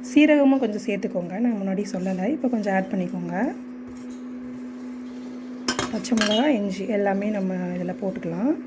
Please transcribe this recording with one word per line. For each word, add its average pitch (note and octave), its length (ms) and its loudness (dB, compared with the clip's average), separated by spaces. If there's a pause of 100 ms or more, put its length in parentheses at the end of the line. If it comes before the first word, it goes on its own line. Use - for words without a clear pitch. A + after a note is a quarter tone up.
(120)
சீரகமும் C#4+ 500 8
கொஞ்சம் G#3 240 0
சேர்த்துக்கோங்க, F#3+ 580 -2
நான் A#3 160 2
முன்னாடி G3 320 0
சொல்லலை, F#3 340 -2 (100)
இப்போ - 180 -2
கொஞ்சம் G3+ 240 0
ஆட் - 140 0
பண்ணிக்கோங்க. F3 440 -2 (2500)
பச்சை G#3+ 280 -2
மிளகா, G#3+ 260 4 (100)
இஞ்சி G3+ 300 -2 (120)
எல்லாமே G3+ 380 2
நம்ம F#3 220 0 (180)
இதுல F3+ 240 -4
போட்டுக்கலாம். F#3 520 -2 (160)